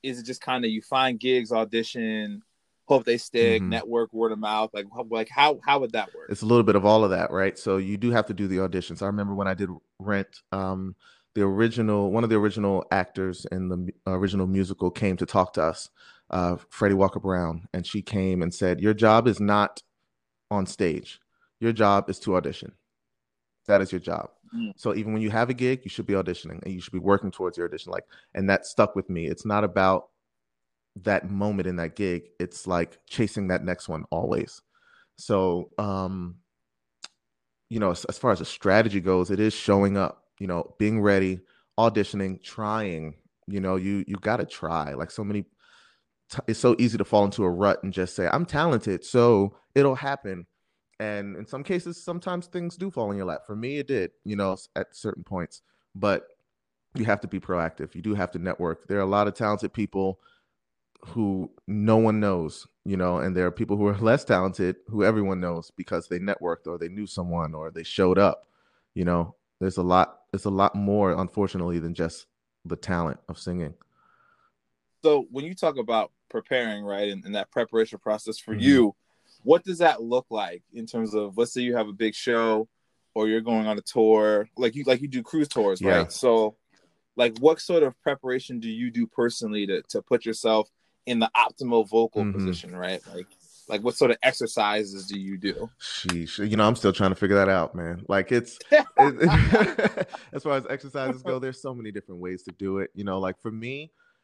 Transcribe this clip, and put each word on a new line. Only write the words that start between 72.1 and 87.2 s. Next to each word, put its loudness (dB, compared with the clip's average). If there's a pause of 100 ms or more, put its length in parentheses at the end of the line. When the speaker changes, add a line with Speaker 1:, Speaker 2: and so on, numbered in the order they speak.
Speaker 2:
the -6
talent -4
of -14
singing. -6 (1300)
Speaker 1:
So 6
when -8
you -10
talk -2
about -2 (180)
preparing, -4
right, -4
and, -10
and -8
that -6
preparation -2
process -4
for -12
Speaker 2:
Mm-hmm. -4
Speaker 1:
you, 6 (480)
what 6
does -6
that 4
look -2
like -6 (120)
in -10
terms -4
of, -4
let's 2
say -4
you -2
have 0
a -12
big -2
show 0 (480)
or 0
you're 2
going 0
on -2
a -8
tour, 4
like 0
you, -8
like 4
you -8
do -4
cruise -2
tours, 0
Speaker 2:
Yeah. 4
Speaker 1:
right? 0
So, 2 (600)
like, 2